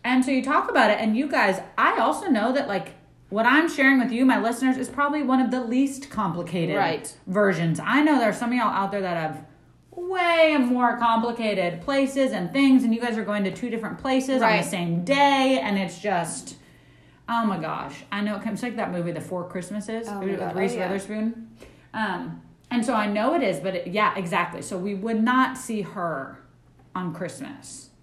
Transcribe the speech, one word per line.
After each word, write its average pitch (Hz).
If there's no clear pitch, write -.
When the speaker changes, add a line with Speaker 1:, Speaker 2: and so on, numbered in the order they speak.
Speaker 1:
And 254
so 277
you 254
talk 302
about 233
it, 208
and 220
you 285
guys, 208
I 302
also 302
know 233
that, 269
like, 190
what 214
I'm 302
sharing 269
with 233
you, 240
my 226
listeners, 247
is 254
probably 285
one 254
of 226
the 254
least 254
complicated 175
Speaker 2:
Right. 165
Speaker 1:
versions. 180
I 269
know 302
there 220
are -
some 240
of 247
y'all 214
out 196
there 202
that 175
have -
way 339
more 247
complicated 226
places 269
and 180
things, 269
and 226
you 226
guys 240
are 208
going 208
to 185
two 247
different -
places 262
on 226
the 214
Speaker 2:
Right. 180
Speaker 1:
same 175
day, 269
and 196
it's 180
just, 180
oh 233
my 190
gosh! -
I 202
know, 208
it's 208
like 240
that 185
movie, 170
The 156
Four 175
Christmases, 214
Speaker 2:
Oh 208
my 190
Speaker 1:
with 190
Speaker 2:
God. 180
Speaker 1:
Reese 190
Speaker 2:
Oh, -
yeah. 185
Speaker 1:
Witherspoon. 214
Um, 180
and 240
so 247
I 208
know 214
it 320
is, 190
but 185
it, 175
yeah, 202
exactly. 175
So 190
we 202
would 220
not 254
see 214
her 165
on 180
Christmas. -